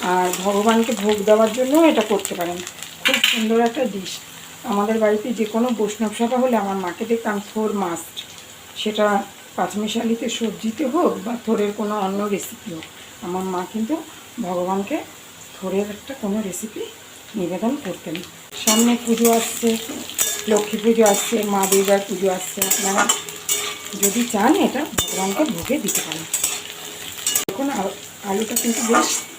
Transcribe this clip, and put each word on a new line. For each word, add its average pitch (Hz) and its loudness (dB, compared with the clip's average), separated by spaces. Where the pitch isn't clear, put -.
আর 180 4
ভগবানকে 220 4
ভোগ 208 4
দেওয়ার 214 6
জন্য 262 2
এটা 220 4
করতে 196 0
পারেন। 175 -2
খুব - 4
সুন্দর 226 2
একটা 262 0
ডিশ। 185 -6
আমাদের 208 2
বাড়িতে 214 4
যে 226 2
কোনো 226 2
বৈষ্ণব 208 0
সভা 233 2
হলে 254 4
আমার 196 -2
মাকে 175 -4
দেখতাম 226 0
থোড় 214 -2
মাস্ট, 165 -6
সেটা 214 2
পাঁচমিশালিতে 214 0
সবজিতে 220 -2
হোক 311 4
বা 233 -4
থোড়ের 208 2
কোনো 208 -2
অন্য 196 -2
রেসিপি - -8
হোক, 160 -10
আমার 180 -2
মা 180 -2
কিন্তু 220 -2
ভগবানকে 185 0
থোড়ের 190 -2
একটা - -12
কোনো 202 -2
রেসিপি 214 -8
নিবেদন 185 -2
করতেন। 175 -8
সামনে 226 6
পুজো 233 4
আসছে, 226 0
লক্ষ্মী 208 2
পুজো 226 6
আসছে, 202 0
মা 196 2
দুর্গার 196 4
পুজো 190 -2
আসছে, - -8
আপনারা 196 2
যদি 202 2
চান 220 4
এটা 269 0
ভগবানকে 196 -2
ভোগে 175 -2
দিতে - -2
পারেন। 160 -8
দেখুন 269 -2
আ-, 190 -2
আলুটা 220 0
কিন্তু 233 0
বেশ 240 4